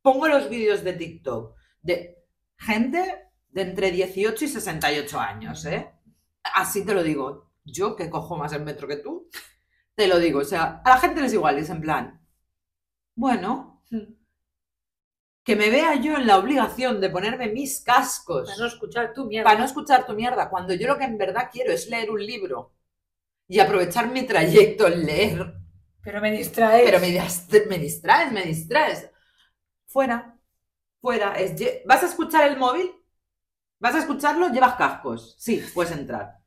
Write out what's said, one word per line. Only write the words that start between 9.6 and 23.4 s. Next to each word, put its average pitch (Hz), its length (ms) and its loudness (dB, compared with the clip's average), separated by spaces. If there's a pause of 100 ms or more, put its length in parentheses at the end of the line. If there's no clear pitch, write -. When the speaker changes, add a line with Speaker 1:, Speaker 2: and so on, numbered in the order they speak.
Speaker 1:
te 208 120 2
lo 185 120 6
digo. 156 200 2
O 139 60 -2
sea, 165 380 -4
a 254 60 4
la 254 80 10
gente 330 240 0
les 233 120 0
igual, 151 260 2
es 156 100 -6
en 160 120 -8
plan, 147 440 -6 (880)
bueno, 226 600 -2 (140)
Speaker 2:
Hmm. 220 260 -10 (1300)
Speaker 1:
que 220 100 2
me 208 140 2
vea 302 260 4
yo 294 220 0
en 247 100 0
la 196 100 8
obligación 240 640 0
de 190 100 0
ponerme 220 380 -4
mis 262 340 -6
cascos - 680 0
Speaker 2:
Para 202 100 -12
no 233 80 -2
escuchar 226 460 -6
tu 269 120 -10
mierda. 214 200 -4
Speaker 1:
para 220 140 8
no 254 60 0
escuchar 269 400 2
tu 214 80 -10
mierda, 226 360 -2
cuando 180 240 -4
yo 202 160 -4
lo 285 80 0
que 269 80 -4
en 226 120 -6
verdad 196 320 -4
quiero 240 220 -4
es - 180 -4
leer 226 220 -6
un 208 140 -6
libro 214 480 -10 (760)